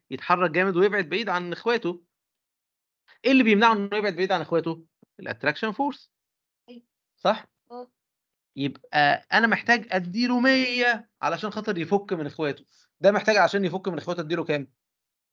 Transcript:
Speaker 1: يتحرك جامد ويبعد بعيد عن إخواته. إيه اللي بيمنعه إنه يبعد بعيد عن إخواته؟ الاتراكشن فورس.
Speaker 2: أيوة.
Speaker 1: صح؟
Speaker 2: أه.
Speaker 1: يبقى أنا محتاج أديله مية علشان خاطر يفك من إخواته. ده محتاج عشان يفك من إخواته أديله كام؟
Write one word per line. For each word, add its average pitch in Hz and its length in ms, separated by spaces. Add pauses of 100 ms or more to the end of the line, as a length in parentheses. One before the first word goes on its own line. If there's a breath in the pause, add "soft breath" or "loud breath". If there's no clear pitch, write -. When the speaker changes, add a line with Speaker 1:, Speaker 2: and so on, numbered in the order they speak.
Speaker 1:
يتحرك 180 400
جامد 180 260
ويبعد 196 320
بعيد 208 200
عن 175 240
إخواته. 226 500 (1200 soft breath)
إيه 262 80
اللي 262 100
بيمنعه 220 300
إنه 202 240
يبعد 202 200
بعيد 190 160
عن 170 80
إخواته؟ 165 440 (360)
الاتراكشن 147 520
فورس. 269 400 (560)
Speaker 2:
أيوة. 240 140 (340)
Speaker 1:
صح؟ 214 300 (240)
Speaker 2:
أه. 247 200 (680)
Speaker 1:
يبقى 143 760
أنا 220 140
محتاج 226 440
أديله 220 500
مية 247 680 (120)
علشان 165 280
خاطر 208 280
يفك 196 340
من 156 140
إخواته. 143 380 (360)
ده 196 120
محتاج 208 240
عشان 190 280
يفك 185 240
من 170 100
إخواته 175 220
أديله 160 240
كام؟ 147 280 (600)